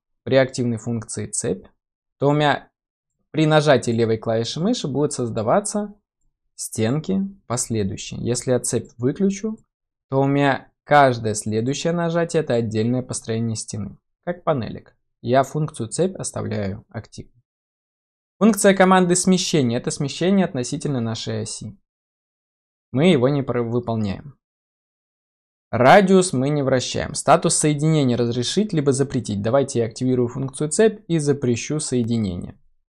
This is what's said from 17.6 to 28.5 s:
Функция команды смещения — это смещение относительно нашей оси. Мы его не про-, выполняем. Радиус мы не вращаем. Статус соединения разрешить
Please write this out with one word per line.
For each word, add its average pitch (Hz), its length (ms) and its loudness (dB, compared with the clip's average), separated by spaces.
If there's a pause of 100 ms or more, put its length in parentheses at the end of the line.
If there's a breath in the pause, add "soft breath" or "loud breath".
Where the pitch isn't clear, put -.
Функция 208 360 6
команды 185 400 6
смещения — 175 640 2
это 143 120 -6
смещение 170 560 0
относительно 135 560 -4
нашей 110 400 -6
оси. - 360 -12 (1120)
Мы 139 160 2
его 131 200 4
не 143 140 0
про-, 123 200 -2
выполняем. 117 760 -4 (1300)
Радиус 185 600 6
мы 131 160 0
не 147 140 0
вращаем. 127 520 -2
Статус 165 420 2
соединения 147 600 2
разрешить 123 560 -2